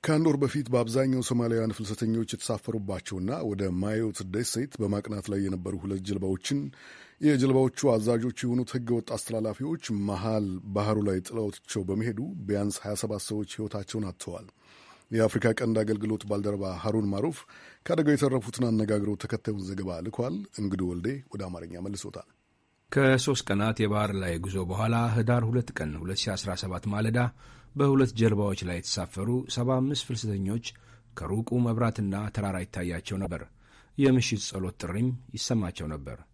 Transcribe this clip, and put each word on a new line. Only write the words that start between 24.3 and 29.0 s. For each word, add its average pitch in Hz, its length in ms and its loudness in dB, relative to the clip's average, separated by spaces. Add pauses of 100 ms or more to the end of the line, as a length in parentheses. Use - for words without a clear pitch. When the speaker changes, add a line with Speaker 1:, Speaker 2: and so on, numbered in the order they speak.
Speaker 2:
ጉዞ 95 260 -4
በኋላ 110 300 0 (140)
ህዳር 113 360 4
ሁለት 120 280 0
ቀን 78 220 -4
ሁለት 90 240 -4
ሺ - 120 -2
አስራ 95 260 -4
ሰባት 90 300 -6
ማለዳ 110 320 2 (580)
በሁለት 135 380 6
ጀልባዎች 104 480 4
ላይ 90 140 -2
የተሳፈሩ 95 520 -4 (200)